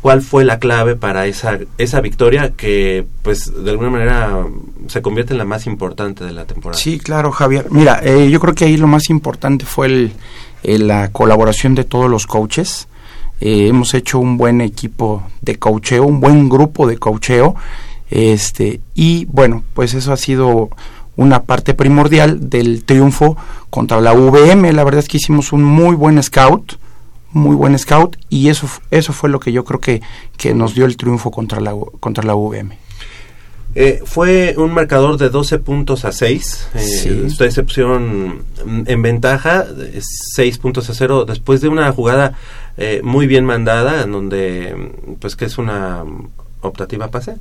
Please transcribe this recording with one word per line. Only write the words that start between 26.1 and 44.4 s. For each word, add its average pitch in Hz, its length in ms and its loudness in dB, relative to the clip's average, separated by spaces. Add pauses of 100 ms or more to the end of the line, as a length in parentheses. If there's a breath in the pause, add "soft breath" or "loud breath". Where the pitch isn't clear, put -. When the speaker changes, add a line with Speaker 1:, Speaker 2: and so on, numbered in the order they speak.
Speaker 2:
scout, 143 500 2 (600 soft breath)
muy 147 220 4
buen 139 220 4
scout, 160 400 2 (120)
y 139 200 2
eso 151 160 0
f-, - 160 -12 (100)
eso 156 220 0
fue 147 160 -2
lo 139 100 -2
que 123 120 -4
yo 123 120 -2
creo 123 160 -6
que, 117 220 -2 (360 loud breath)
que 123 160 -2
nos 113 200 0
dio 127 120 4
el 123 120 -2
triunfo 120 340 -2
contra 107 300 -6
la 104 120 -4
U-, 104 260 -10
contra 107 240 -4
la 107 120 0
U 104 120 -2
V 107 120 -8
M. 101 180 -12 (960 loud breath)
Speaker 1:
Eh, 135 280 2
fue 180 540 0
un 160 160 0
marcador 151 440 2
de 135 120 0
doce 143 300 -2
puntos 139 440 -2
a 101 80 -4
seis. - 640 -4
Eh, 113 40 -2
Speaker 2:
Sí. 101 320 -2 (140)
Speaker 1:
ustedes 131 280 0
se 131 100 0
pusieron, 117 800 -2 (220)
mm, 113 200 -4
en 120 160 -2
ventaja, 131 640 0 (140)
eh, - 220 -12
seis - 560 -4
puntos 123 320 -4
a 113 40 -6
cero, 131 300 0
después 120 380 0
de 151 60 0
una 151 240 0
jugada, 131 420 0 (440 loud breath)
eh, 104 260 -4
muy 135 240 0
bien 131 180 4
mandada, 117 580 0
en 101 80 -6
donde, 95 640 -6